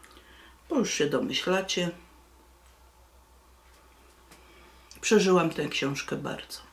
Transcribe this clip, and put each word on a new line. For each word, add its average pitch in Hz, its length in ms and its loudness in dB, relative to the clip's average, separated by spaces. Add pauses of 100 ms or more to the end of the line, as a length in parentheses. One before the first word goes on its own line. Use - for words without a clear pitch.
(680)
bo 320 100 0
już - 160 2
się 147 120 0
domyślacie. 175 840 -2 (3000)
Przeżyłam 185 500 4
tę 151 180 -6
książkę 143 480 -4
bardzo. - 440 -10 (120)